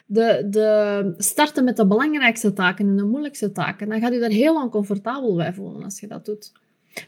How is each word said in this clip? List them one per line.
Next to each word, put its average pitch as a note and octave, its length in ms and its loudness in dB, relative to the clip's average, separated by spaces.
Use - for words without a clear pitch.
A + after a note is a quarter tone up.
de, G#3+ 440 2
de G#3 680 2
starten D4 460 0
met B3+ 140 2
de A3 100 4
belangrijkste A#3 680 2
taken F#3 340 0
en G3 100 2
de G3+ 60 0
moeilijkste C4 480 -4
taken. G3 380 -6
Dan A3 100 -4
gaat A#3+ 140 0
u B3 60 0
daar A#3 100 0
heel C#4+ 320 4
oncomfortabel A3 760 -2
bij E3+ 180 -2
voelen F#3+ 300 -14
als - 160 -12
je G#3 80 -16
dat - 180 -16
doet. G#3 260 -12